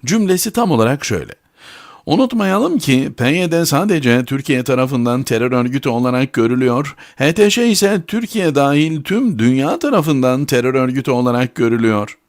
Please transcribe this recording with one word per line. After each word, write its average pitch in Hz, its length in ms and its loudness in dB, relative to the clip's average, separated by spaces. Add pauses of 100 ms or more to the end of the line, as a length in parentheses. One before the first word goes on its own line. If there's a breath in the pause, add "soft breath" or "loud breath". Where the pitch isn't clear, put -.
Cümlesi 185 460 0
tam 233 200 -2
olarak 127 340 2
şöyle: 80 280 -6 (760 loud breath)
"Unutmayalım 247 720 0
ki 139 380 0
P 123 140 0
Y 180 200 0
D 165 160 0
sadece 139 580 0
Türkiye 135 400 -4
tarafından 127 580 0
terör 120 300 -2
örgütü 127 360 -2
olarak 127 440 0
görülüyor, 127 640 0 (200 loud breath)
H 151 180 0
T 208 160 4
Ş 240 180 0
ise 202 380 2
Türkiye 202 480 -2
dahil 147 480 2
tüm 202 360 -2
dünya 131 400 2
tarafından 143 640 0
terör 127 300 0
örgütü 131 360 0
olarak 123 440 0
görülüyor." 113 640 0 (100)